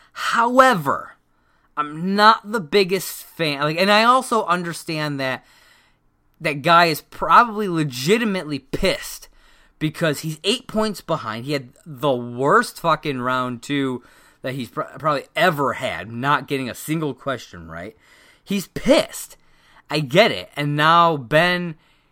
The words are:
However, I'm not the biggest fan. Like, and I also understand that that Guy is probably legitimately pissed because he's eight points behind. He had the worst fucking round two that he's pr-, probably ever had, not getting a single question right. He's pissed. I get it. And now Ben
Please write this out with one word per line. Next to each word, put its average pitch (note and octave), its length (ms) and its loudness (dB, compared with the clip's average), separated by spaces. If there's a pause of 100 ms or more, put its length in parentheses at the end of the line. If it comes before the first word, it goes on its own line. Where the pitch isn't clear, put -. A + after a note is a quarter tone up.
(120)
However, A#3 1040 2 (600)
I'm D#3 400 -4
not G#3+ 340 4
the A3+ 100 -2
biggest F#3 640 0
fan. D3 360 -4
Like, D#3 160 0
and F#3+ 140 2
I G#3 140 4
also B3 420 2
understand D#3+ 720 -4
that C3 240 -4 (960)
that D3 220 -4
Guy E3+ 240 6
is D#3+ 160 -2
probably G#3 680 2
legitimately D#3+ 920 0
pissed - 680 -4 (500)
because D#3 420 -2
he's D#3 220 -8
eight G#3+ 240 -2
points G#3+ 360 -4
behind. A#2+ 420 -6
He C#3+ 80 -6
had C3+ 160 -6 (160)
the C#3 300 -2
worst B2 680 0
fucking D3+ 400 -2
round B2+ 420 -4
two C3+ 400 -4 (380)
that C3 140 -8
he's B2+ 160 -10
pr-, D3+ 120 -8 (160)
probably C#3+ 360 -2
ever C#3+ 400 2
had, G2 360 -6
not C3 380 -2
getting C3 220 -4
a F#2 40 -10
single D#3 380 -6
question G#2 560 -10
right. F2 260 -14 (480)
He's G3 260 -6
pissed. - 680 0 (540)
I D3+ 100 -2
get D#3+ 300 4
it. F#2 260 -8
And D3 200 -2
now E3 420 4
Ben E3 560 0 (380)